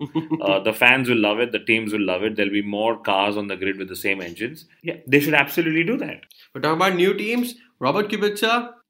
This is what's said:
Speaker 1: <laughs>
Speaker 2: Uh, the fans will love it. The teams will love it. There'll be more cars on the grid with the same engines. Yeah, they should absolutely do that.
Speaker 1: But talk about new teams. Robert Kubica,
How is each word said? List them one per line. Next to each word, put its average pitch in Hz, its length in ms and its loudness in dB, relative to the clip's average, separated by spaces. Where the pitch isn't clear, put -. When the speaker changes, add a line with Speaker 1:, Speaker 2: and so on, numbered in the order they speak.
Speaker 1:
<laughs> 160 360 -4
Speaker 2:
Uh, 98 180 2
the 107 140 0
fans 123 340 4
will 120 120 2
love 104 200 2
it. 120 120 0
The 104 80 -2
teams 110 340 0
will 104 100 -2
love 92 200 0
it. 107 120 -2
There'll 101 160 0
be 101 120 0
more 104 340 -2
cars 101 400 0
on 104 120 -6
the 98 60 -6
grid 95 220 -4
with 95 120 -10
the 92 60 -10
same 98 240 -2
engines. 104 460 -10
Yeah, 165 140 -8
they 135 140 6
should 151 160 2
absolutely 160 480 2
do 214 140 0
that. - 260 -10
Speaker 1:
But 135 100 -8
talk 156 120 2
about 185 200 2
new 185 180 4
teams. 226 400 -2
Robert 180 300 0
Kubica, 220 600 0